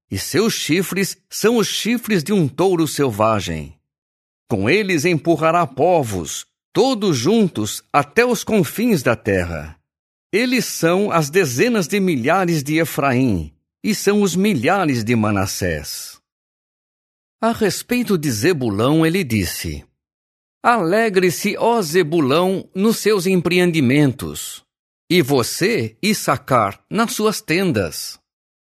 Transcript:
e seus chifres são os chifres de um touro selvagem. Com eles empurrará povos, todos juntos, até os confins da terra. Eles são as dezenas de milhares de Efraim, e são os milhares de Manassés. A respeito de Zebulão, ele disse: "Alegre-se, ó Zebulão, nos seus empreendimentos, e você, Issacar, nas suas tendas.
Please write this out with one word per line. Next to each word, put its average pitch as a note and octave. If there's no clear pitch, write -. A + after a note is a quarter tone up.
e G2
seus G3+
chifres F3+
são A#3
os G#3
chifres A3
de F#3
um F3
touro E3+
selvagem. G#2
Com G2+
eles F#3
empurrará E3
povos, B2
todos G#3
juntos, D3+
até C#3+
os B3
confins G#3
da A#2+
terra. E2+
Eles B3
são F3+
as D3+
dezenas F3+
de G#3
milhares E3+
de D3+
Efraim, A#2+
e G3+
são G#3
os F3+
milhares E3+
de A#2+
Manassés. G2
A A3+
respeito G#3+
de D3
Zebulão, B2+
ele F3
disse: F2+
"Alegre-se, G3
ó A3+
Zebulão, E3
nos G#3+
seus G3+
empreendimentos, D#3
e F3
você, C3+
Issacar, C3
nas G#3+
suas G#3+
tendas. D3+